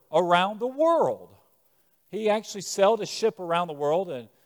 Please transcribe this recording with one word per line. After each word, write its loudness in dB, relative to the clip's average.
around 2
the -4
world. 0
He -2
actually -4
sailed 2
a -6
ship -4
around -2
the -10
world, -2
and -10